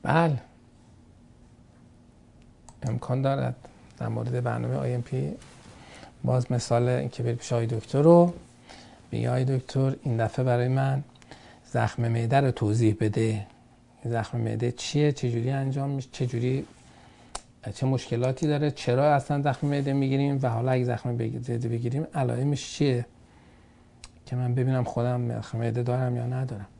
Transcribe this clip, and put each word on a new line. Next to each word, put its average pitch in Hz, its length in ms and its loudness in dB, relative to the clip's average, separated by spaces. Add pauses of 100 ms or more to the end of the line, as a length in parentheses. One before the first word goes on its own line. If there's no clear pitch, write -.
بله، 151 340 2 (2500)
امکان 127 380 -2
دارد. 135 340 -2 (420)
در 117 100 -6
مورد 117 360 -4
برنامهٔ 120 340 -2
آی 127 160 -2
ام 123 80 -4
پی 131 300 -4 (920)
باز 127 280 0
مثال 120 360 2
این 127 220 0
که - 140 -8
بری 120 120 -2
پیش - 180 -6
آقای 117 120 0
دکتر 117 360 -2
رو 170 320 10 (760)
بگی: 117 160 0
«آقای 127 180 2
دکتر، 135 580 0
این 120 140 0
دفعه 113 280 0
برای 123 220 2
من 135 360 0 (640)
زخم 117 420 -2
معده 117 340 2
رو 135 100 2
توضیح 110 480 2
بده.» 110 480 0 (580)
زخم 117 320 -4
معده 113 340 -2
چیه؟ 147 400 0
چجوری 123 400 -2
انجام 135 380 -2
می‌شه؟ 139 220 -6
چجوری 127 540 -2 (1080)
چه - 120 -4
مشکلاتی 127 600 -2
داره، 147 240 0
چرا 139 440 2
اصلاً 143 260 0
زخم 143 260 0
معده 143 260 0
می‌گیریم 139 480 2
و 131 80 2
حالا 117 220 0
اگه 127 120 2
زخم 120 340 -2
بگ-، 123 320 -4
معده 120 200 -2
بگیریم 120 440 -2
علائمش 127 600 0
چیه 127 320 2 (1200)
که - 100 -6
من 123 200 0
ببینم 127 280 2
خودم 120 560 -2
زخم - 180 -8
معده 117 260 -2
دارم 123 320 0
یا 120 100 -4
ندارم. 123 420 -6 (120)